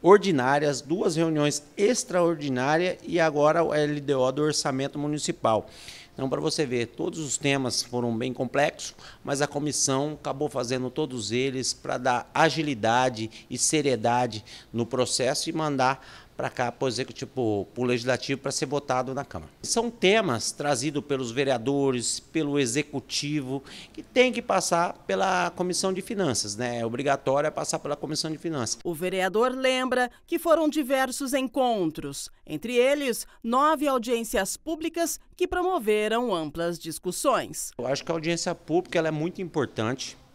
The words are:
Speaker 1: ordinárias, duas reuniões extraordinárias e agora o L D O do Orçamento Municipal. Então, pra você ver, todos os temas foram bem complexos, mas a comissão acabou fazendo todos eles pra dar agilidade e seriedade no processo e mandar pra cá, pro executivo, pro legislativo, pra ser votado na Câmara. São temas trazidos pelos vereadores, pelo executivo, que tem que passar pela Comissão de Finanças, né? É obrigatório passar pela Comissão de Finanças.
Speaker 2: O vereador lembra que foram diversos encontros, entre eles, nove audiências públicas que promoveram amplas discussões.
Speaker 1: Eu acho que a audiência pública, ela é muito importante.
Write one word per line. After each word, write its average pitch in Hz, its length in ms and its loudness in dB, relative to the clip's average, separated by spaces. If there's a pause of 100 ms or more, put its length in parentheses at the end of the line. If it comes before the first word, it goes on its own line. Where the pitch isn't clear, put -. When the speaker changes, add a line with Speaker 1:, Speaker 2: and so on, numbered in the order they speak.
Speaker 1:
ordinárias, 147 800 6
duas 175 340 0
reuniões 151 480 2 (140)
extraordinárias 170 1300 2
e - 160 0
agora 156 440 6
o 156 100 0
L 147 280 0
D 139 120 0
O 131 180 4
do 139 100 0
Orçamento 143 580 0
Municipal. 143 680 0 (460)
Então, 135 160 -4
pra 147 120 -2
você 156 240 0
ver, 120 220 -2
todos 165 320 -6
os 147 180 -4
temas 139 440 0
foram 120 340 -2
bem 123 180 -4
complexos, 139 600 -2 (300)
mas 139 180 -2
a 143 60 0
comissão 143 720 -2
acabou 139 300 -4
fazendo 127 420 -2
todos 127 400 -4
eles 127 420 -2
pra 135 240 -6
dar 123 360 0
agilidade 127 1000 2 (180)
e 123 80 -8
seriedade 120 840 0 (300)
no 117 120 0
processo 127 640 0
e 160 40 -6
mandar 135 520 0 (300)
pra 131 140 -6
cá, 120 220 -2
pro - 160 -2
executivo, 113 840 -2
pro 120 120 -4
legislativo, 123 580 0
pra 135 100 -4
ser - 140 -2
votado 131 480 -2
na 131 100 -6
Câmara. 80 280 -12 (100)
São 233 300 -2
temas 185 600 2
trazidos 143 520 -2
pelos 131 260 -2
vereadores, 131 880 0
pelo 147 380 -2
executivo, 139 1040 -2 (320)
que 311 80 -14
tem 254 300 4
que - 100 -4
passar 180 520 0 (120)
pela 185 460 0
Comissão 180 420 -2
de 185 80 -4
Finanças, 143 540 -2
né? 120 240 -4
É 117 60 -2
obrigatório 139 680 0
passar 151 260 -4
pela 147 180 -4
Comissão 156 360 -6
de 151 80 -8
Finanças. 147 440 -4
Speaker 2:
O 175 80 -4
vereador 185 600 0
lembra 254 580 0 (160)
que 330 140 -2
foram 320 280 4
diversos 262 680 -2
encontros, 214 1000 -2 (160)
entre 220 280 -4
eles, 269 520 2 (160)
nove 285 440 2
audiências 233 680 0
públicas 320 640 -4 (180)
que 359 100 0
promoveram 233 880 0
amplas 165 460 -2
discussões. 175 1000 -2
Speaker 1:
Eu 120 80 -4
acho 139 180 0
que - 80 -4
a 165 40 0
audiência 165 400 -2
pública, 175 420 0
ela 160 120 2
é - 20 0
muito 160 320 -2
importante. 131 760 -2 (180)